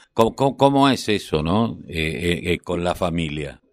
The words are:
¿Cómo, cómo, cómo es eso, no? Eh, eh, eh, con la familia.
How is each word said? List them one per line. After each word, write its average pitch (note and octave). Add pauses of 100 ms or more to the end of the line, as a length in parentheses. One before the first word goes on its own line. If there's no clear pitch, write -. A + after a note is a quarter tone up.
(140)
¿Cómo, A2+
cómo, C3+
cómo C#3
es A#2+
eso, F2+
no? G2+
Eh, -
eh, E2+
eh, E2
con F2
la F2
familia. D#2 (120)